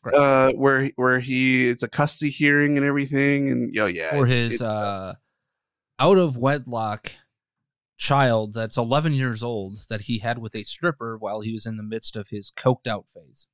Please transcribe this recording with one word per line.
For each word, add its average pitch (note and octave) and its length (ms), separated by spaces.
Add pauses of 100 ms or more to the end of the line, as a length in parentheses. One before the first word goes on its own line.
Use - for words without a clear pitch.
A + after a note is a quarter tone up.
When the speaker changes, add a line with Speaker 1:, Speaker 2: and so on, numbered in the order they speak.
Speaker 1:
correct. C3+ 140
Speaker 2:
Uh, C3+ 340
where, C3+ 460
where B2+ 240
he, B2+ 480
it's A#2+ 120
a A#2+ 60
custody D3 420
hearing D3 460
and C#3 100
everything, C#3 640
and, B2 240
yeah, G#2+ 140
yeah, E2 220
Speaker 1:
For C3+ 160
Speaker 2:
it's, B2 100
Speaker 1:
his, A#2 180
Speaker 2:
it's, A#2 80
Speaker 1:
uh, G2+ 520 (840)
out F3 200
of E3 200
wedlock A#2+ 760 (840)
child A#2 560
that's A2 240
eleven C#3+ 360
years B2 300
old G#2 360 (100)
that G#2+ 120
he A2+ 180
had A#2 200
with A2+ 160
a G#2+ 80
stripper A#2 540
while G#2+ 220
he A2 140
was A2 120
in A2+ 120
the G#2+ 60
midst A2 340
of G#2 120
his G2+ 260
coked - 320
out G#2 220
phase. - 440